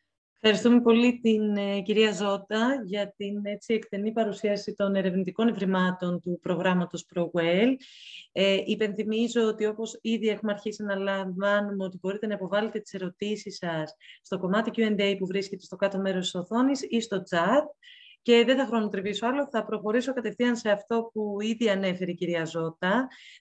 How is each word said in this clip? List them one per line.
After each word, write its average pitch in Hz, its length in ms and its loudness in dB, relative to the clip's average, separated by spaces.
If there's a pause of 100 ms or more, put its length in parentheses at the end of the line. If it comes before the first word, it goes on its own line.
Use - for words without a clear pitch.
(440)
Ευχαριστούμε 220 380 6
πολύ 240 380 6
την, 214 380 2
ε, 202 240 -2
κυρία 214 300 4
Ζώτα 208 720 0
για 196 320 -4
την, 202 280 -6
έτσι, 202 280 -4
εκτενή 214 380 -2
παρουσίαση 208 600 -2
των 196 220 0
ερευνητικών 190 520 0
ευρημάτων 185 760 0
του 175 200 -4
προγράμματος 180 720 0
ProWell. 170 540 2 (640)
Ε, 196 340 2
υπενθυμίζω 220 840 0
ότι, 220 180 -2
όπως 214 360 -6
ήδη 220 260 0
έχουμε 208 240 -2
αρχίσει 208 320 -6
να 202 120 -2
λαμβάνουμε, 196 880 0
ότι 185 180 -6
μπορείτε 202 260 -4
να 208 60 -2
υποβάλλετε 202 460 -2
τις - 140 -18
ερωτήσεις 202 640 -6
σας 160 380 -4 (260)
στο - 180 -6
κομμάτι 202 340 0
Q 226 140 2
and 208 120 0
A 202 180 2
που 190 80 -4
βρίσκεται 190 380 -6
στο - 120 -14
κάτω 196 240 -2
μέρος 185 320 -2
της - 40 -8
οθόνης 247 540 0
ή 233 120 0
στο 196 280 -4
chat. 190 340 2 (600)
Και 233 220 8
δεν 262 120 4
θα 269 80 2
χρονοτριβήσω 208 600 -2
άλλο, 277 240 0
θα 214 140 -2
προχωρήσω 220 480 -2
κατευθείαν 240 420 0
σε 226 140 -4
αυτό 226 440 0
που 208 280 -4
ήδη 220 280 0
ανέφερε 190 420 -2
η 175 40 -4
κυρία 170 300 -2
Ζώτα. 170 600 -2 (340)